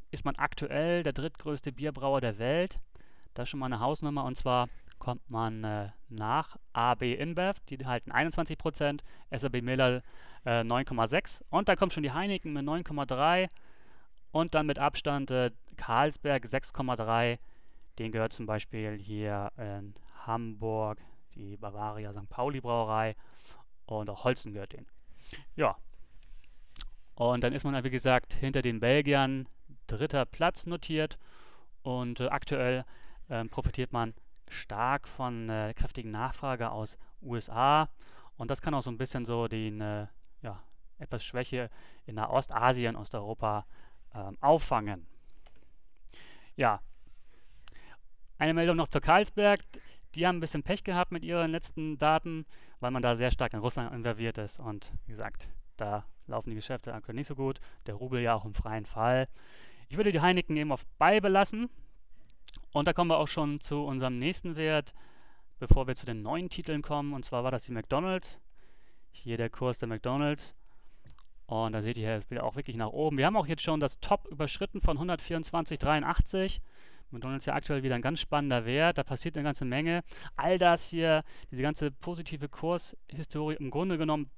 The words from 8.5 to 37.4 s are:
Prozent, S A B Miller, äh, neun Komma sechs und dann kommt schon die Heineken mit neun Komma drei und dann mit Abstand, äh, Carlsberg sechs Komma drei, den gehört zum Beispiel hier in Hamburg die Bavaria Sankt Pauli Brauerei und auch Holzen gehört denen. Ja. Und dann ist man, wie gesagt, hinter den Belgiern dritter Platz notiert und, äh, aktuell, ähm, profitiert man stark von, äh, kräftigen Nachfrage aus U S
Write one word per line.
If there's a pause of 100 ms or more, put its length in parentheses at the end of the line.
Prozent, (280)
S
A
B
Miller, (420)
äh,
neun
Komma
sechs
und
dann
kommt
schon
die
Heineken
mit
neun
Komma
drei (840)
und
dann
mit
Abstand,
äh, (260)
Carlsberg
sechs
Komma
drei, (580)
den
gehört
zum
Beispiel
hier
in (320)
Hamburg (340)
die
Bavaria
Sankt
Pauli
Brauerei (680)
und
auch
Holzen
gehört
denen. (680)
Ja. (1400)
Und
dann
ist
man,
wie
gesagt,
hinter
den
Belgiern (380)
dritter
Platz
notiert (680)
und,
äh,
aktuell, (460)
ähm,
profitiert
man (340)
stark
von,
äh,
kräftigen
Nachfrage
aus (240)
U
S